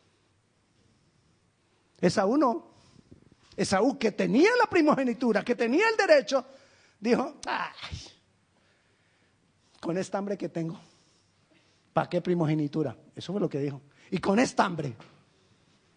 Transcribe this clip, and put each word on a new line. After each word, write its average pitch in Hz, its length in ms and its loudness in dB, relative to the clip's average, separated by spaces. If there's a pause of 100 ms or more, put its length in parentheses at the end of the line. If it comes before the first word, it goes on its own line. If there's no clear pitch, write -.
(2000)
Esaú 190 360 2
no. 302 340 0 (840)
Esaú, 208 420 0
que 220 140 0
tenía 214 460 2
la 453 100 4
primogenitura, 262 760 2
que 240 100 0
tenía 262 340 2
el 453 80 0
derecho, 294 480 4 (540)
dijo, 247 380 0 (100)
"Ay, - 500 -8 (1800)
con 170 160 -4
esta 190 220 -4
hambre 202 180 -6
que 175 120 -8
tengo, 165 320 -8 (1120)
¿para - 160 0
qué 175 120 -2
primogenitura?". 156 760 -2 (180)
Eso - 180 -12
fue 202 80 -4
lo 175 80 0
que 143 120 -6
dijo. 139 200 -8 (300)
"Y 185 80 -4
con 202 220 2
esta - 240 2
hambre, 156 320 -6 (1000)